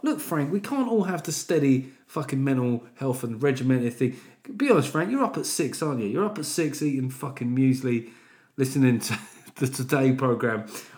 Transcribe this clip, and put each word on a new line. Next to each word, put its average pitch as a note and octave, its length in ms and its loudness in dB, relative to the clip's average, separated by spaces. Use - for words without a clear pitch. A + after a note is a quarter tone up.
Look, D4 180 0
Frank, D3+ 320 -2
we G3 80 0
can't B3 300 -2
all G#3+ 140 2
have F3+ 180 -2
the D#3+ 100 -6
steady C#3 600 2
fucking C#3 360 -4
mental B2 400 0
health B2+ 280 -2
and A2+ 200 -6
regimented B2+ 500 2
thing. B2+ 220 0
Be C#4 160 2
honest, D3+ 180 4
Frank, F3 220 -2
you're C4+ 120 0
up G#3+ 140 -2
at - 80 -4
six, - 380 -4
aren't C#3 180 -2
you? G#2 60 -2
You're D3+ 180 0
up G3+ 140 -6
at D3 60 -8
six D#3 360 -2
eating C3+ 300 -2
fucking B2+ 440 -4
muesli, B2+ 540 2
listening C3 460 4
to - 180 -4
<laughs> - 200 -20
the C3+ 100 0
Today C3 460 2
programme A#2+ 520 0